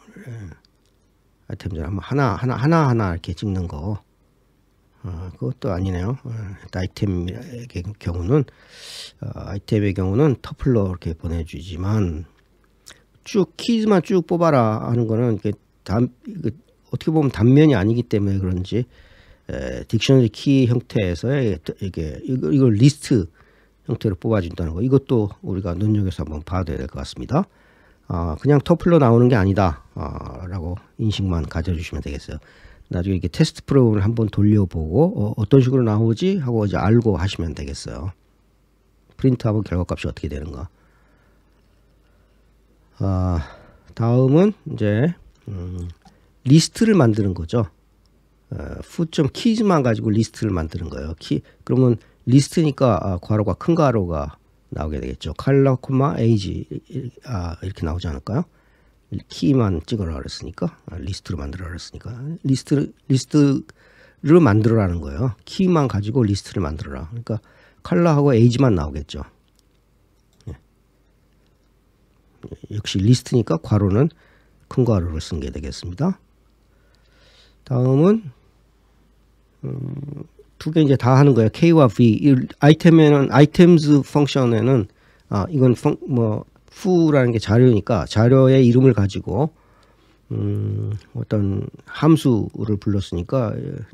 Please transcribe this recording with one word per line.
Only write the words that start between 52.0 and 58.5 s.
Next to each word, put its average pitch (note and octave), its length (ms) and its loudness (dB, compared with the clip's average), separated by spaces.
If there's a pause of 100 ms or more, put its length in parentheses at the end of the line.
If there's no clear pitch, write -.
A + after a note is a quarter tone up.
리스트니까, C#3 800 2
아, F2+ 160 -2
괄호가 G#2+ 360 -2
큰 - 200 -2
괄호가 F#2 640 0 (320)
나오게 D2+ 300 -6
되겠죠. C2 340 -10
컬러, C3+ 420 2
콤마, C3+ 420 -2
에이지, G#2 480 0 (220)
이-, C3 220 -10 (140)
아, F2 380 -8
이렇게 F#2+ 240 -8
나오지 E2+ 220 -6
않을까요? G2+ 360 -6 (840)